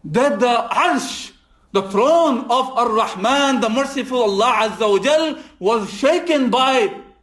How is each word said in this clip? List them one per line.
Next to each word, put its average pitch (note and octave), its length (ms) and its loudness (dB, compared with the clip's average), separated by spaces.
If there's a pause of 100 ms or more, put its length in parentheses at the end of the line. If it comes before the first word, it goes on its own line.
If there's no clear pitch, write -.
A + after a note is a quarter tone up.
That A3+ 340 0
the A#3+ 320 0
arsh, - 600 -2 (400)
the G3 100 0
throne B3+ 680 2
of B3+ 200 0
Ar-Rahman, A#3+ 920 0
the A3+ 80 0
merciful B3+ 540 -2
Allah A3 460 2
Azza G#3+ 200 -2
wa G3 120 4
Jal, D4+ 380 0 (200)
was G#3 340 -2
shaken D4+ 580 0
by B3+ 500 0 (220)